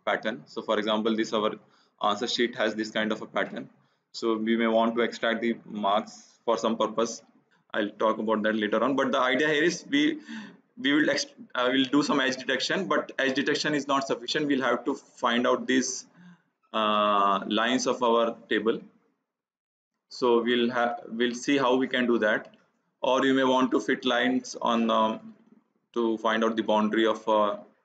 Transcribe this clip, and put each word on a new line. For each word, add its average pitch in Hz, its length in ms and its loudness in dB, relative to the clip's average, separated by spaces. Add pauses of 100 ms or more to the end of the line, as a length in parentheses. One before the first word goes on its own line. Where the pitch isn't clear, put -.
pattern. 110 420 -4
So - 160 -12
for 107 160 -2
example, 110 380 0
this 110 160 -2
our 107 200 0 (500)
answer 104 240 -2
sheet 120 300 0
has 107 180 0
this 107 160 -6
kind 107 220 -2
of 107 100 -8
a - 40 -12
pattern. - 420 -6 (440)
So 113 240 0
we 110 200 2
may 117 100 2
want 113 300 2
to 120 60 2
extract 117 380 -2
the 117 240 -2
marks 104 800 -4
for 113 140 2
some 113 180 -2
purpose. 113 460 -2 (500)
I'll 104 180 -2
talk 110 280 0
about 107 240 0
that 110 120 2
later 107 280 0
on. 135 140 0
But 131 160 0
the 139 60 2
idea 131 300 0
here 151 160 2
is 175 260 -2
we, 147 300 0 (580)
we 135 140 -2
will 151 180 2
ex-, - 160 -2 (280)
uh, 127 160 0
we'll 135 140 2
do 139 180 2
some 147 180 0
edge 131 160 -2
detection, 156 500 -2
but 147 320 -2
edge 135 160 0
detection 147 400 -2
is 143 120 -2
not 139 200 0
sufficient. 143 400 -4
We'll 139 160 0
have 120 220 0
to 135 100 -2
find 123 520 -2
out 123 200 0
these, 127 400 -2 (640)
uh, 104 760 2
lines 117 400 0
of 127 160 0
our 117 340 4 (120)
table. 107 320 0 (1300)
So 120 340 2
we'll 120 280 2
ha-, 120 260 -2 (120)
we'll 117 260 -2
see 139 240 -2
how 131 180 2
we 131 120 0
can 123 180 0
do 117 120 2
that. 107 360 -2 (480)
Or 131 220 2
you 135 100 4
may 135 100 2
want 127 280 4
to 135 80 2
fit 131 240 -2
lines 127 560 0
on, 117 300 0
um, 110 440 0 (600)
to 113 240 0
find 110 260 0
out 110 120 0
the 110 60 0
boundary 107 440 2
of 107 220 -2
a 104 320 2 (240)